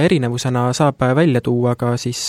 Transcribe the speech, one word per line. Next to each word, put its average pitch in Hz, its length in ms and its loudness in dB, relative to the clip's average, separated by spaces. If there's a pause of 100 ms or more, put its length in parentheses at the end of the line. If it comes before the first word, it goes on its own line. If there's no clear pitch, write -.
erinevusena 123 680 0
saab 143 300 0 (120)
välja 143 300 2
tuua 120 320 0
ka 120 240 -2
siis 123 160 -6 (120)